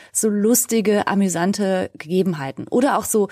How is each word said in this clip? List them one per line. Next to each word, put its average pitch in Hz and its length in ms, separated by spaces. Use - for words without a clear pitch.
so 220 160
lustige, 208 800
amüsante 190 880
Gegebenheiten. 160 720
Oder 240 320
auch - 60
so, 202 260